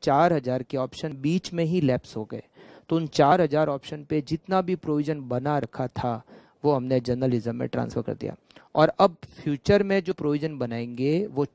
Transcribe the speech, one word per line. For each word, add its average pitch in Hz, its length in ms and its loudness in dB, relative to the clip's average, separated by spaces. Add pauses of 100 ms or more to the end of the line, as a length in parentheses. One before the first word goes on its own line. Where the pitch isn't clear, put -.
चार 160 320 4
हज़ार 127 300 -2
के - 140 -8
option 135 440 -6
बीच 165 320 -2
में 170 100 0
ही 170 180 0
lapse 127 360 0
हो 110 80 -6
गए, 113 180 -12 (460)
तो 160 60 0
उन 165 140 -2
चार 160 320 6
हज़ार 151 280 2
option 143 340 -8
पे 151 180 -2
जितना 185 400 -2
भी 180 160 -2
provision 147 520 -4
बना 135 280 -2
रखा 127 300 -6
था, 120 340 -4 (420)
वो 147 100 2
हमने 127 260 0
जनरल 123 320 -2
रिजर्व 117 240 -2
में 123 120 -6
transfer 120 340 -4
कर 113 120 -6
दिया। - 220 -8 (400)
और 156 240 6
अब 185 160 6 (180)
future 202 500 2
में 196 200 2
जो 185 100 -4
provision 147 440 -2
बनाएंगे, 123 720 -2
वो 139 280 -2